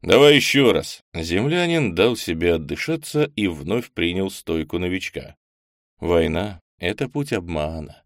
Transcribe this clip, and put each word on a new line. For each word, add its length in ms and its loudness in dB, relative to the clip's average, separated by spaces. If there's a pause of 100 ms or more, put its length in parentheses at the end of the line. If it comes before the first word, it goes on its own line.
«Давай 320 8
еще 380 4
раз!» 280 -4 (140)
Землянин 800 0
дал 200 2
себе 380 -2
отдышаться 800 -4
и 120 0
вновь 420 -4
принял 400 -2
стойку 480 -6
новичка. 580 -6 (640)
Война — 640 0 (160)
это 320 -4
путь 240 -6
обмана. 720 -6